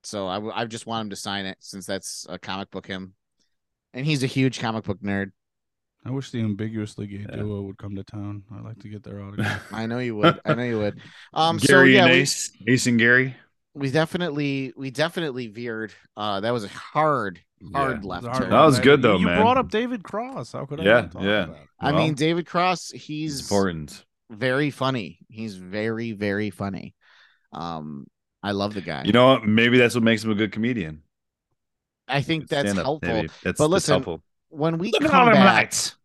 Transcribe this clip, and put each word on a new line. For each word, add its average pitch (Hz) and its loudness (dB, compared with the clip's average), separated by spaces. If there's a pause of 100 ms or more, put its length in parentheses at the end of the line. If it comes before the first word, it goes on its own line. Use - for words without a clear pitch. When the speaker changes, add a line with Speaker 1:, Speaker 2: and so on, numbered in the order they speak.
Speaker 1:
So 98 -6
I, 90 -4
w-, 107 -8
I 117 -2
just 113 -12
want 113 -6
him 104 -10
to 98 -10
sign 98 -8
it 95 -10
since - -16
that's - -8
a 90 -12
comic 98 -10
book 95 -12
him. 95 -10 (760)
And 127 -8
he's 147 0
a 135 -2
huge 131 0
comic 113 -4
book 98 -6
nerd. 98 -4 (720)
Speaker 2:
I 117 -10
wish 131 -8
the 120 -6
Ambiguously 107 -6
Gay 101 -12
Speaker 3:
Yeah. - -14
Speaker 2:
Duo 104 -6
would 98 -12
come 101 -12
to 95 -10
town. 104 -12
I'd 107 -16
like 110 -16
to - -20
get 104 -14
their 101 -14
autograph. 101 -6
Speaker 3:
<laughs> - -16
Speaker 1:
I 110 -6
know 117 -6
you 120 -6
would. 170 4
I 151 0
know 120 -4
you 117 -2
would. 104 -4 (340)
Um, 165 0
so, - 2
Speaker 3:
Gary 135 8
Speaker 1:
yeah, 123 8
Speaker 3:
and 127 6
Speaker 1:
we, 131 6
Speaker 3:
Ace, - -4 (160)
Ace 127 2
and 120 4
Gary. 123 4 (400)
Speaker 1:
we 139 -6
definitely, 147 -2
we 135 -10
definitely 143 -4
veered. 110 -10 (240)
Uh, 104 -4
that 110 -2
was 113 -2
a 98 -10
hard, 127 -2 (200)
Speaker 3:
Yeah. 101 -10
Speaker 1:
hard 135 0
Speaker 2:
It 117 -6
was 101 -12
Speaker 1:
left 90 -8
Speaker 2:
a 117 -8
hard 127 -2
Speaker 1:
turn. 92 -4
Speaker 3:
That 123 8
was 143 8
Speaker 2:
left. 110 0
Speaker 3:
good, 139 8
though, 107 6
Speaker 2:
You 92 2
Speaker 3:
man. 87 2
Speaker 2:
brought 247 4
up - -4
David 240 -4
Cross. 233 -10
How 139 -8
could - -10
I - -8
Speaker 3:
Yeah, 113 6
Speaker 2:
not 87 -8
talk 90 -10
Speaker 3:
yeah. 98 2
Speaker 2:
about 78 -10
it? 73 -20 (120)
Speaker 1:
I - -2
Speaker 3:
Well, 156 2
Speaker 1:
mean, 156 0
David 160 0
Cross, 180 -2
Speaker 3:
it's 127 -18
Speaker 1:
he's 151 -8
Speaker 3:
important. 92 -2 (280)
Speaker 1:
very 131 -2
funny. 127 -4 (100)
He's 110 -12
very, 110 -6
very 104 -2
funny. - -10 (580)
Um, 76 -12 (340)
I 101 -4
love 101 -2
the 98 -6
guy. 73 -8
Speaker 3:
You 98 0
know 123 8
what? 110 0
Maybe 117 6
that's 120 6
what 120 2
makes 110 4
him 110 -2
a 104 0
good 104 0
comedian. 104 -6 (1040)
Speaker 1:
I 135 0
think 160 -4
that's 143 -2
Speaker 3:
Stand-up, 98 -2
Speaker 1:
helpful. 143 -2
Speaker 3:
maybe. 107 -2 (160)
That's, 92 -2
Speaker 1:
But 151 6
Speaker 3:
that's 160 2
Speaker 1:
listen, 185 2
Speaker 3:
helpful. 87 -2 (260)
Speaker 1:
when 160 -2
we 202 -4
Speaker 3:
Look 339 0
at 311 2
Speaker 1:
come 277 6
Speaker 3:
all 240 8
them 220 6
Speaker 1:
back, 196 8
Speaker 3:
lights. - -2